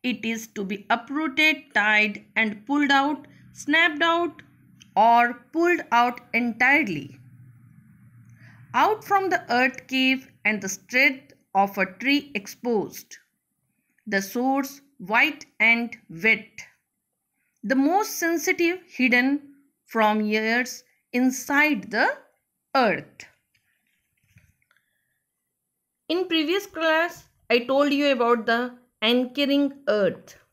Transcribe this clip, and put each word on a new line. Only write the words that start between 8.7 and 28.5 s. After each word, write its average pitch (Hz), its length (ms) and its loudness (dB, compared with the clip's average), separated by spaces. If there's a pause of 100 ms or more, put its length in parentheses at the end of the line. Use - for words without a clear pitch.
Out 392 280 2
from 381 280 0
the 349 200 -2
earth 254 360 0
cave 262 440 0 (140)
and 208 160 -2
the 190 80 -8
strength 262 640 -2 (220)
of 196 240 0
a 190 140 -2
tree 277 420 -2
exposed, - 840 -6 (920)
the 196 140 -2
source 269 600 -4 (180)
white 240 480 -2 (120)
and 233 380 0 (260)
wet, - 360 -2 (1040)
the 208 120 -2
most 330 440 0
sensitive 339 680 -2
hidden 262 680 0 (280)
from 214 380 0
years 220 640 -2 (280)
inside 254 760 0
the 240 160 0 (720)
earth." 185 500 -2 (2750)
In 359 200 -2
previous 330 400 -2
class, 330 600 -2 (220)
I 247 100 4 (120)
told 277 220 2
you 285 180 2
about 233 340 0
the 240 320 -2 (240)